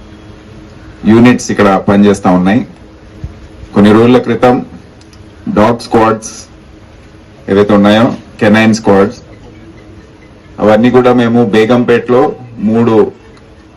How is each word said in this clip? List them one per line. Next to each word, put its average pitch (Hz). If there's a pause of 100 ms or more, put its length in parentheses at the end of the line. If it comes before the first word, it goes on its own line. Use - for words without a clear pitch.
(1040)
యూనిట్స్ 117
ఇక్కడ 98
పనిచేస్తా 101
ఉన్నాయి. 90 (1080)
కొన్ని 104
రోజుల 120
క్రితం 120 (840)
డాగ్ 107
స్క్వాడ్స్ 110 (1200)
ఏవైతే 104
ఉన్నాయో, 104 (260)
కెనైన్ 110
స్క్వాడ్స్, 101 (1400)
అవన్నీ 107
కూడా 123
మేము 120
బేగంపేటలో 120 (220)
మూడు 110 (640)